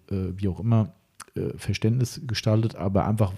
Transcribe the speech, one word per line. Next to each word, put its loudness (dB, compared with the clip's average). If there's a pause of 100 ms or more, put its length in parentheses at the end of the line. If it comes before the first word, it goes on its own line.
(100)
äh, -4
wie -2
auch -2
immer, 2 (420)
äh, -2
Verständnis 0
gestaltet. 2
Aber 2
einfach, 2